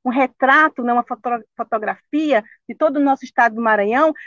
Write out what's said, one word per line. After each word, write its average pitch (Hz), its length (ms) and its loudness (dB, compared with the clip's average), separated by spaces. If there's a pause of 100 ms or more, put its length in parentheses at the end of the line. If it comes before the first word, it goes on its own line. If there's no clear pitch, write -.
um 254 60 -4
retrato, 269 760 2
né, 240 100 0
uma 240 100 0
foto-, 240 400 -8 (140)
fotografia 226 880 -4 (260)
de 233 60 -14
todo 311 220 0
o 294 60 2
nosso 269 220 0
estado 233 300 0
do 226 60 -6
Maranhão, 226 520 0 (140)